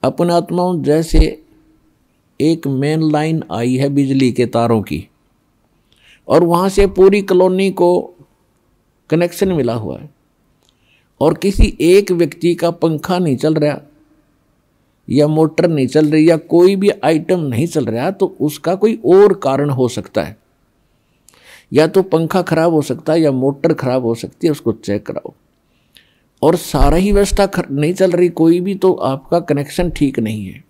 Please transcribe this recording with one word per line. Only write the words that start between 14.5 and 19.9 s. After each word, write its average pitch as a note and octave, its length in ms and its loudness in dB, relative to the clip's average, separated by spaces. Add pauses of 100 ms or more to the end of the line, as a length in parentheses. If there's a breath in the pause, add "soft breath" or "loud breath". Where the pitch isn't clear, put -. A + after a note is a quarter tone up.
या D3 180 2
मोटर D#3 400 0
नहीं D3 200 0
चल D3+ 240 0
रही D#3 180 4
या E3 80 2
कोई F3 380 2
भी G3 140 0
item E3 500 -2
नहीं C#3 280 -2
चल D3+ 180 -2
रहा, A#2 260 -4
तो G3 300 -4
उसका D3+ 340 -4
कोई A3 300 0
और F#3+ 280 6
कारण C#3+ 360 -2
हो B2+ 180 0
सकता - 360 -6